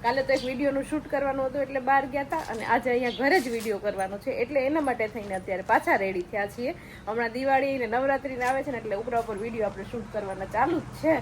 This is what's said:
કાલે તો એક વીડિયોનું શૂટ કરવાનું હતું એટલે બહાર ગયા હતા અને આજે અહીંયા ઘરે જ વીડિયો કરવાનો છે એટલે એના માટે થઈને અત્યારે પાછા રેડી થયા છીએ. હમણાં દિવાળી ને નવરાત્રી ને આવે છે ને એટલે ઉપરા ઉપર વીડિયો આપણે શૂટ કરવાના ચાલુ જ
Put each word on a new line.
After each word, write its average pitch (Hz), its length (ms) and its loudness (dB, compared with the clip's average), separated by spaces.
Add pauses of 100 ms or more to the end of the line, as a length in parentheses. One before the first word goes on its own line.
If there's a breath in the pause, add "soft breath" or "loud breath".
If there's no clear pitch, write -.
કાલે 262 200 2
તો 262 100 2
એક 262 120 2
વીડિયોનું 269 440 0
શૂટ 302 200 -2
કરવાનું 269 400 0
હતું 277 120 -2
એટલે 269 180 -2
બહાર 269 260 4
ગયા 277 180 -2
હતા 320 260 -2
અને 226 160 -6
આજે 240 260 2
અહીંયા 240 280 2
ઘરે 294 200 6
જ 254 100 -2
વીડિયો 220 300 -2
કરવાનો 196 380 -2
છે 247 260 -4
એટલે 277 220 2
એના 311 160 2
માટે 233 260 0
થઈને 208 280 -6
અત્યારે 185 360 -4
પાછા 311 260 6
રેડી 190 340 0
થયા 202 160 0
છીએ. 247 280 -4 (320 loud breath)
હમણાં 226 260 -2
દિવાળી 269 440 4
ને 240 100 -2
નવરાત્રી 262 500 0
ને 247 80 0
આવે 269 180 2
છે 285 80 -4
ને 247 60 -4
એટલે 214 240 -4
ઉપરા 233 180 0
ઉપર 226 180 -4
વીડિયો 220 320 -2
આપણે 196 220 -10
શૂટ 220 220 -8
કરવાના 190 400 -6
ચાલુ 277 260 2
જ 302 420 0